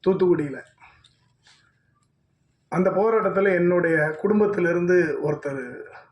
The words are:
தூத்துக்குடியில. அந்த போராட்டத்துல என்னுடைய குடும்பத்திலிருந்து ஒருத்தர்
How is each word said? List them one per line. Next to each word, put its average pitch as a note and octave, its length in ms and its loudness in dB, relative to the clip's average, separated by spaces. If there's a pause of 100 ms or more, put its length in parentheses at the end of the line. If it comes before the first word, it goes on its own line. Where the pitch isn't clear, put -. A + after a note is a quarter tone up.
தூத்துக்குடியில. D#3 540 0 (2000)
அந்த F#3 220 0
போராட்டத்துல G3 640 0
என்னுடைய E3+ 680 2
குடும்பத்திலிருந்து F3 1040 0
ஒருத்தர் C#3 580 -6 (300)